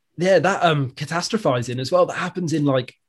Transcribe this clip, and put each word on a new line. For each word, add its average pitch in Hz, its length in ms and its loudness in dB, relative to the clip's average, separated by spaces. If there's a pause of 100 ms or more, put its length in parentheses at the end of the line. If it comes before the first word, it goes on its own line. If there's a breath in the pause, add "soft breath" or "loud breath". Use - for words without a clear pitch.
(180)
yeah, 185 220 4
that, 185 220 0
um, 147 280 2
catastrophizing 143 920 -4
as 131 100 -6
well, 180 160 4
that 131 120 -8
happens 175 340 -4
in, 147 140 0
like, 131 280 0 (140)